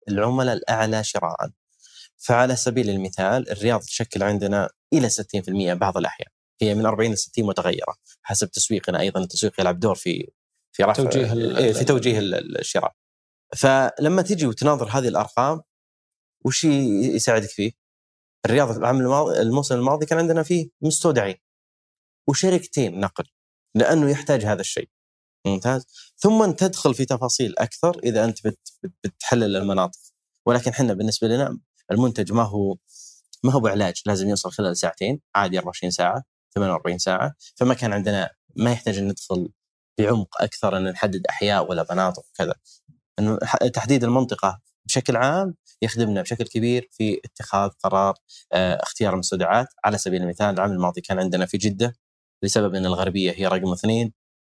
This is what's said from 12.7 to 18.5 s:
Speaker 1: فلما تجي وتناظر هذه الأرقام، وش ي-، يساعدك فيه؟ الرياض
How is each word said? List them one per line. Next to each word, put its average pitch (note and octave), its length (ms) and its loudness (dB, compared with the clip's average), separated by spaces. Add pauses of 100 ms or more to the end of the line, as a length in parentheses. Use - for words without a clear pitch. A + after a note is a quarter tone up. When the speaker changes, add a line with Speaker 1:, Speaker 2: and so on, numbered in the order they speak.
Speaker 1:
فلما C#3 680 2
تجي F#3 240 0
وتناظر B2+ 420 0
هذه B2 200 0
الأرقام، A#2+ 540 0 (840)
وش C3+ 200 0
ي-، C3 500 2
يساعدك A2+ 340 2
فيه؟ G#2 240 -4 (760)
الرياض A#2 300 2